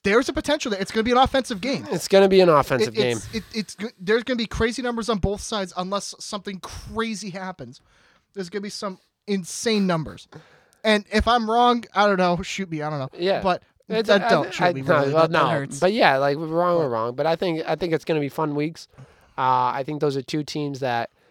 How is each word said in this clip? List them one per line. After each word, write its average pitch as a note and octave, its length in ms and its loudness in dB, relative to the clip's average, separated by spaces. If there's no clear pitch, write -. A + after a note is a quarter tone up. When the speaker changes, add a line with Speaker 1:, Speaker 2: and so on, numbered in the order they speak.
Speaker 1:
there's A3+ 260 2
a D4 40 -6
potential C#4+ 380 -2
that D4 100 -4
it's F#3+ 100 -6
gonna A3 120 0
be A#3+ 80 0
an A#3+ 60 4
offensive C4 440 2
game. - 280 -4
Speaker 2:
It's F#3+ 180 -4
gonna G3 220 8
be F#3+ 120 8
an F3 80 8
offensive C3 460 4
Speaker 1:
It, A3 40 -4
it's, A#2+ 300 0
Speaker 2:
game. A3 120 -6
Speaker 1:
it, - 160 -12
it's - 180 -8
go-, G#3 140 -8
there's G#3 240 0
gonna B3+ 140 -4
be A3+ 80 -4
crazy A3+ 380 -4
numbers A#3 260 -4
on A3 100 0
both G3+ 220 -2
sides G3 360 -6
unless F#3+ 420 -6
something G3+ 400 -10
crazy G#3+ 720 -8
happens. F3+ 500 -12
There's F#3 180 -10
gonna G3+ 100 -6
be G#3 80 -8
some G3 300 -10
insane G3+ 640 0
numbers. D3+ 400 -4
And G#3+ 280 2
if G#3+ 160 2
I'm A3+ 220 2
wrong, A#3+ 340 4
I G3+ 140 4
don't G3 100 2
know. F3+ 240 2
Shoot F#3+ 300 -6
me. D3+ 100 -6
I D3+ 80 -4
don't D3+ 100 -4
know. C3 180 -6
Speaker 2:
Yeah. F3 240 0
Speaker 1:
But F3+ 220 0
Speaker 2:
It's, A3 180 0
Speaker 1:
that, G3+ 160 6
Speaker 2:
I, A#3 60 0
Speaker 1:
don't E3 180 4
Speaker 2:
I, - 40 -10
Speaker 1:
shoot F3+ 240 0
me, C3+ 60 -6
Speaker 2:
no, D3+ 180 2
Speaker 1:
really. C#3 140 0
Speaker 2:
well, D#3+ 100 6
Speaker 1:
That, D#3+ 100 2
that D#3 100 4
Speaker 2:
no. C3 60 2
Speaker 1:
hurts. C#3 300 -4
Speaker 2:
But F3+ 120 4
yeah, G#3 260 4
like, C#3+ 200 2
we're D#3+ 100 -6
wrong, E3+ 300 2
we're E3 80 2
Speaker 1:
But C3 40 -2
Speaker 2:
wrong. A#2 260 -2
But C#3+ 100 -2
I E3 100 2
think, E3 320 -2
I D#3 80 0
think E3+ 160 -4
it's D#3 140 -2
gonna D#3+ 160 0
be C#3+ 80 -4
fun D3+ 260 -4
weeks. D3+ 320 -6
Uh, B2+ 340 2
I C#3 120 -4
think D3+ 160 -6
those C#3+ 160 0
are C3+ 40 -4
two D3+ 220 -6
teams C#3+ 380 -6
that, A#2+ 280 -2